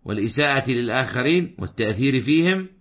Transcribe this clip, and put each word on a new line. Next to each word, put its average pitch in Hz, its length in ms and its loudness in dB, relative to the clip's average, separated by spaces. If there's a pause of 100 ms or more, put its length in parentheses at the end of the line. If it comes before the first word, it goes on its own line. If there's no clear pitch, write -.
والإساءة 131 640 0
للآخرين 127 880 0
والتأثير 113 640 0
فيهم 170 480 2 (120)